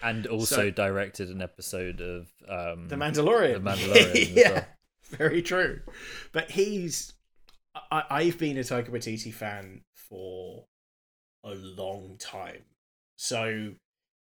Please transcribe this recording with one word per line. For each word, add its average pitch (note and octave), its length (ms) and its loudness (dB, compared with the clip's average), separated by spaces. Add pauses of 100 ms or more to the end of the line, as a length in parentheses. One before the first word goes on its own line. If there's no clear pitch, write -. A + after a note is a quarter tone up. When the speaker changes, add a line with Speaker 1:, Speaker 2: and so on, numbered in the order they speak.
Speaker 1:
And A2+ 260 -2
also A2 280 0
Speaker 2:
So G2+ 140 4
Speaker 1:
directed G2 600 0
an F#2 120 -8
episode F2+ 580 -6
of, F2 280 -8 (200)
um, E2+ 400 -6
Speaker 2:
The C#3+ 80 -6
Mandalorian. D3 680 4
Speaker 1:
The G2 80 0
Mandalorian G2 440 8
as F#2+ 160 4
Speaker 2:
<laughs> - 0 -
Yeah, C#3+ 200 10
Speaker 1:
well. F#2 140 0 (440)
Speaker 2:
very D3+ 320 0
true. F3+ 400 0 (500)
But D#3+ 200 -4
he's, F#3+ 600 -2 (800)
I, D#3 180 0
I've E3 280 2
been D3 200 0
a C3 40 -2
Taika A#2+ 280 -2
Waititi A2+ 440 -6
fan G2 480 -10 (120)
for F#2 760 -12 (760)
a G2+ 120 -10
long F#2+ 640 -10
time. F2+ 420 -12 (560)
So A2 560 -4 (520)